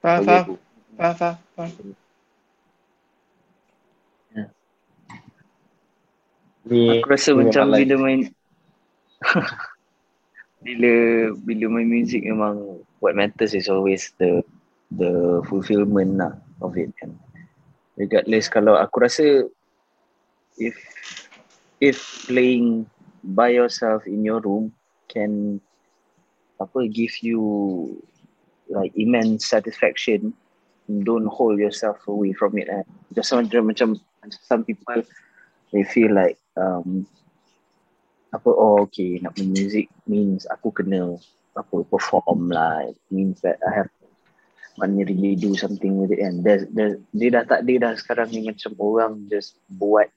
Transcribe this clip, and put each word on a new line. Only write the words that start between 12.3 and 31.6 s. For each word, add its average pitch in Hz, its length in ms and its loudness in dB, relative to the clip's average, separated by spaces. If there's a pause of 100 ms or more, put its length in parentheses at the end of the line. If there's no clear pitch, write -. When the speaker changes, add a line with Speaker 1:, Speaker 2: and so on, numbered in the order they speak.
Speaker 3:
what 95 160 2
matters 104 400 0
is 95 160 -2
always 95 480 0
the, 87 240 2 (480)
the 87 580 0
fulfillment 98 680 0
lah 85 140 -2 (300)
of 90 140 -8
it 85 220 -6
kan. 82 160 -16 (840)
Regardless 107 540 0
kalau 104 260 6
aku 120 300 2
rasa 151 200 2 (1300)
if, 113 160 -6 (1040)
if 139 160 4 (300)
playing 120 600 2 (360)
by 101 280 2
yourself 120 560 0
in 104 200 -4
your 110 160 0
room 110 300 -2 (360)
can, 104 520 -4 (1000)
apa, 120 320 -4
give 113 220 -4 (100)
you, 117 180 -2 (1300)
like, 98 260 -4
immense 110 500 0
satisfaction, 107 840 -2 (720)
don't 113 240 0
hold 110 320 2